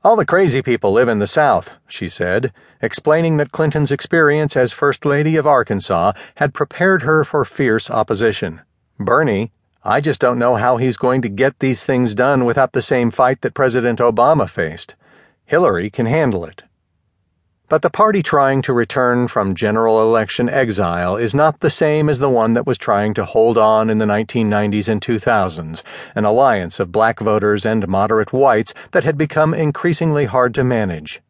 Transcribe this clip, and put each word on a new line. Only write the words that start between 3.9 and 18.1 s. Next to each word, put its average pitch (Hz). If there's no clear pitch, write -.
experience 151
as 123
First -
Lady 151
of 147
Arkansas 104
had 143
prepared 175
her 151
for 143
fierce 113
opposition. 107
"Bernie, 113
I 107
just 143
don't 123
know 120
how 120
he's 123
going 127
to 98
get 117
these 131
things 123
done 131
without 123
the 127
same 120
fight 131
that 127
President 120
Obama 120
faced. -
Hillary 104
can 117
handle 117
it." -
But 151
the 170
party 202